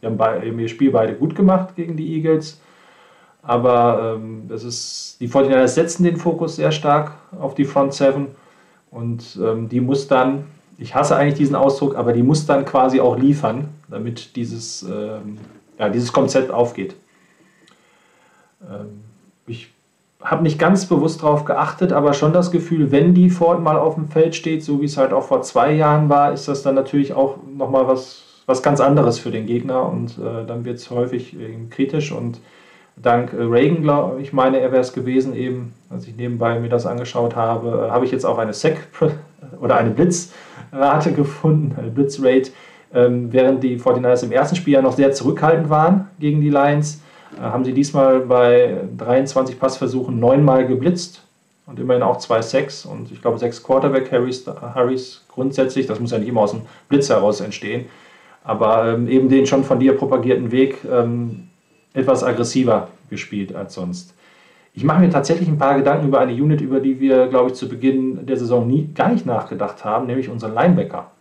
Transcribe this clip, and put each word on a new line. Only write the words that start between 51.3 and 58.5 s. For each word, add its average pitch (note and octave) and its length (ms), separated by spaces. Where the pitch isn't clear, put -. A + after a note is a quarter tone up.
und B2 120
immerhin B2 240
auch G2 140
zwei A2+ 240
Sacks - 440
und A2+ 260
ich - 100
glaube A2 160
sechs A#2+ 260
Quarterback-Hurries, C3 840
Hurries B2+ 540
grundsätzlich. C3 580
Das A2 140
muss A#2 100
ja A2 80
nicht G#2 80
immer A#2 140
aus G2+ 100
dem - 120
Blitz C#3 200
heraus G#2 300
entstehen, G#2 460
aber, A2+ 500